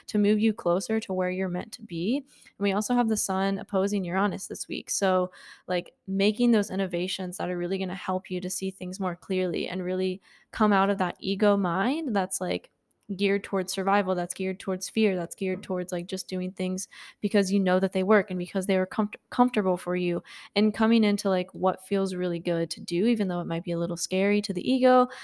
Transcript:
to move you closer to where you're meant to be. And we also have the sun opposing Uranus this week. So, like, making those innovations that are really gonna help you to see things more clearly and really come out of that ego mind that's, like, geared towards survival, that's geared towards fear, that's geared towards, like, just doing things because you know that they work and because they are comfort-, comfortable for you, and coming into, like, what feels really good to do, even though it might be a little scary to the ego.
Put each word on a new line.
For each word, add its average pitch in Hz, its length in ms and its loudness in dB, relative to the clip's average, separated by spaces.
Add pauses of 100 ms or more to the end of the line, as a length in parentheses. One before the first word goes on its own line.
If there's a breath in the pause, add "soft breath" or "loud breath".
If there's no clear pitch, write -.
to - 100 -2
move 208 220 4
you 220 120 4
closer 202 480 0
to 196 140 -6
where 185 160 0
you're 185 180 -2
meant 180 240 -6
to - 120 -16
be. 180 340 -2
And - 460 -10
we 202 80 2
also 214 240 0
have 240 140 2
the 220 60 2
sun 196 440 -2
opposing 196 440 0
Uranus 185 440 -2
this - 200 -10
week. - 220 -8
So, 185 400 2 (380 loud breath)
like, 175 260 -4 (140)
making 208 420 2
those 208 220 2
innovations 180 680 -4
that 175 140 -4
are 175 80 -4
really 175 180 -2
gonna 185 160 -4
help 185 380 -4
you 180 100 -4
to 180 80 -6
see 190 220 -6
things 185 280 -10
more 185 160 -2
clearly 185 520 -2
and 185 160 -6
really 185 360 -2 (300 soft breath)
come 214 240 2
out 196 160 4
of 196 80 0
that 180 220 -2
ego 202 360 2
mind 202 600 0
that's, 185 260 -2
like, 180 300 -4 (440)
geared 196 280 0
towards 190 300 -4
survival, 190 400 2
that's 175 200 -4
geared 190 260 -4
towards 185 280 -6
fear, 214 280 2
that's 170 200 -6
geared 185 280 -4
towards, 180 280 -6
like, 175 160 -6
just 185 200 -8
doing 185 240 -4
things 185 360 -4 (340 loud breath)
because 196 300 2
you 202 80 4
know 185 200 4
that 185 120 2
they 190 120 0
work 196 260 4
and 185 80 -4
because 185 300 -4
they 190 100 4
are 185 80 2
comfort-, 208 340 -4 (120)
comfortable 208 460 2
for 180 180 -4
you, 175 260 0 (340 loud breath)
and 208 180 4
coming 226 300 6
into, 202 260 2
like, 185 240 2
what 180 340 0
feels 190 260 0
really 180 260 -2
good 170 300 0
to - 120 -10
do, 175 260 0
even 220 200 2
though 175 120 -2
it 165 80 -4
might 170 160 -4
be 175 80 -4
a 170 80 -2
little 170 180 -2
scary 202 460 2
to 196 100 -6
the 180 180 -2
ego. 254 360 6 (160 loud breath)